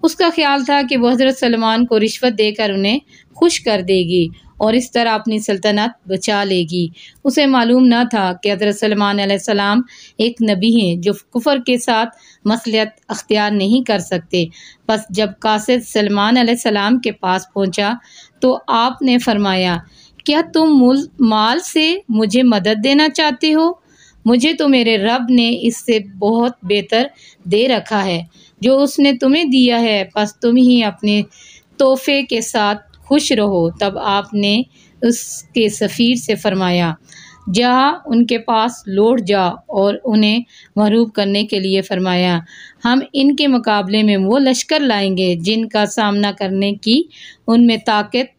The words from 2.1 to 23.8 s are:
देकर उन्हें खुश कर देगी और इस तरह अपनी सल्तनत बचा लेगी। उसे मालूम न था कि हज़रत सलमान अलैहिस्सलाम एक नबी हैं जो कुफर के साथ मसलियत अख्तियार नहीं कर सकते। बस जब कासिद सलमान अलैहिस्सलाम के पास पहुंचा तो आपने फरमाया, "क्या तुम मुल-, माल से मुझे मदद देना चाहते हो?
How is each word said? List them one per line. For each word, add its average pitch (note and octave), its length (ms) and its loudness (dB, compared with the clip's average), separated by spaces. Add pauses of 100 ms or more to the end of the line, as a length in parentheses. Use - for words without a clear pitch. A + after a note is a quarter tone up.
देकर G#3+ 400 -2
उन्हें G3+ 280 0 (360)
खुश E4+ 220 2
कर G#3 240 -2
देगी F3+ 460 0 (320)
और A3 140 0
इस B3 180 -2
तरह A#3 200 0
अपनी G#3+ 280 -2
सल्तनत G#3 540 -2 (140)
बचा G3+ 360 -2
लेगी। F3 460 -2 (340)
उसे C#4 220 2
मालूम B3+ 380 2
न A#3+ 200 4
था G3+ 280 -2
कि F#3+ 180 -4
हज़रत G3+ 260 -2
सलमान G3+ 420 0
अलैहिस्सलाम G3+ 640 0 (380)
एक A#3 220 0
नबी G#3+ 300 0
हैं F3+ 280 0
जो G3 120 -2 (200)
कुफर C4+ 260 0
के B3 200 -2
साथ A#3 280 -2 (400)
मसलियत A3 480 -2 (160)
अख्तियार G#3 420 -2
नहीं G#3 320 0
कर G#3 140 -2
सकते। F3 500 -4 (400)
बस G#3+ 240 -2
जब G#3 300 -2
कासिद A3 400 0
सलमान G#3 540 0
अलैहिस्सलाम A#3 640 0
के A#3+ 140 -4
पास F#3 420 -4
पहुंचा G3+ 420 -2 (460)
तो B3+ 100 4 (160)
आपने B3 500 0
फरमाया, F#3+ 640 0 (460)
"क्या D4+ 160 0 (120)
तुम D#4+ 240 4
मुल-, B3+ 300 4 (120)
माल A3 380 2
से E4 520 -2
मुझे A3 320 2
मदद A3 360 2
देना C#4 320 2
चाहते D4+ 400 -2
हो? D#4+ 300 0 (440)